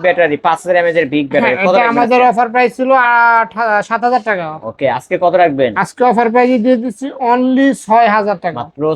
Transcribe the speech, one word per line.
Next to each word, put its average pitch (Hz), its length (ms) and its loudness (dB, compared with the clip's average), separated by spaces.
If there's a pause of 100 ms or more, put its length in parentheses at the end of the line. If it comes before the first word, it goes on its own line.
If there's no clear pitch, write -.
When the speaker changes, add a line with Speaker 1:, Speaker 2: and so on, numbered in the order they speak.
Speaker 1:
ব্যাটারি, 170 360 0
পাঁচ 165 220 -2
হাজার 180 160 -2
এমএএইচ 170 220 0
এর 165 80 2
বিগ 139 260 -4
ব্যাটারি। 147 220 0
Speaker 2:
হ্যাঁ, 185 120 -2
Speaker 1:
কত 185 80 2
Speaker 2:
এটা 240 100 2
Speaker 1:
রাখবেন 233 140 0
Speaker 2:
আমাদের 240 240 2
Speaker 1:
আজকে? 247 60 4
Speaker 2:
অফার 233 220 0
প্রাইস 247 260 0
ছিল 262 160 -2
আট 233 680 2
হা-, 214 240 0
সাত 220 220 -4
হাজার 247 220 0
টাকা। 165 380 -6
Speaker 1:
ওকে, 123 260 -4
আজকে 131 320 -4
কত 175 140 2
রাখবেন? 135 400 2
Speaker 2:
আজকে - 280 -4
অফার 240 260 2
প্রাইস 247 320 2
দিয়ে 254 140 2
দিচ্ছি 240 300 -6
only 254 680 0
ছয় 226 340 0
হাজার 208 340 0
টাকা। 170 140 -6
Speaker 1:
মাত্র 151 400 -6